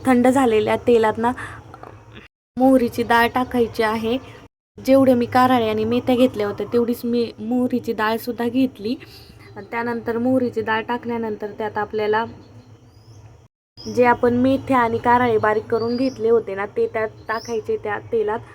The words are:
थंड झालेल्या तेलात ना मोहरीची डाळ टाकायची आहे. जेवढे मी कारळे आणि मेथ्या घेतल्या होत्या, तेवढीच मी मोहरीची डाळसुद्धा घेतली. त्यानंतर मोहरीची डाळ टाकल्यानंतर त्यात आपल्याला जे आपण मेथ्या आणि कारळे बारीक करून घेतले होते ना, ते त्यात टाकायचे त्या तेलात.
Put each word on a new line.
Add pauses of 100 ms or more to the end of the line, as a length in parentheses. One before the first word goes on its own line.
थंड
झालेल्या (100)
तेलात
ना (1200)
मोहरीची
डाळ
टाकायची
आहे. (640)
जेवढे
मी
कारळे
आणि
मेथ्या
घेतल्या
होत्या,
तेवढीच
मी
मोहरीची
डाळसुद्धा
घेतली. (760)
त्यानंतर
मोहरीची
डाळ
टाकल्यानंतर
त्यात
आपल्याला (1500)
जे
आपण
मेथ्या
आणि
कारळे
बारीक
करून
घेतले
होते
ना,
ते
त्यात (200)
टाकायचे
त्या (140)
तेलात. (160)